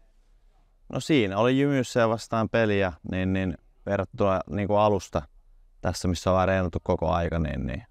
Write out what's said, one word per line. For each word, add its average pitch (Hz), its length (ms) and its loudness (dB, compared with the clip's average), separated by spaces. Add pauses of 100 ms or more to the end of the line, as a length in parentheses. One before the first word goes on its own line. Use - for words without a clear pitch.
(920)
No 127 80 -4
siinä 104 380 2
oli 127 220 4
Jymyssä 139 400 0
ja 113 80 4
vastaan 113 400 -2
peliä, 101 440 2 (180)
niin, 92 220 -2
niin 95 220 -2 (320)
verrattuna 98 540 0 (100)
niinku 101 240 -2
alusta 104 480 2 (580)
tässä, 92 280 -2
missä 90 220 -2
ollaan 92 180 2
reenattu 92 340 0
koko 82 280 0
aika, 85 280 0
niin, 69 280 -4
niin 62 240 -8